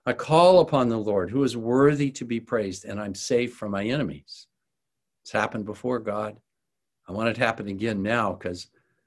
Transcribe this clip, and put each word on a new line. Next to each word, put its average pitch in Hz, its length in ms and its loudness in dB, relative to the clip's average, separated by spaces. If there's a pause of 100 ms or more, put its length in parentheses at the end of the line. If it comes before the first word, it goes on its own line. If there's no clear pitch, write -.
I 123 100 0
call 175 480 6
upon 131 280 2
the 113 80 0
Lord, 101 320 0
who 135 140 0
is 123 120 0
worthy 135 560 4
to 127 140 -10
be 117 140 -4
praised, 104 460 -4
and 104 140 -8
I'm 101 140 -6
safe 123 400 -2
from 107 160 -10
my 101 140 -2
enemies." 113 640 -6 (760)
It's - 80 -20
happened 110 340 -4
before, 120 340 -6
God. 107 380 -6 (680)
I 92 40 -12
want 113 180 -2
it 107 60 -4
to 123 100 -2
happen 110 220 -2
again 101 340 -4
now, 107 320 0
'cause 90 340 -10 (400)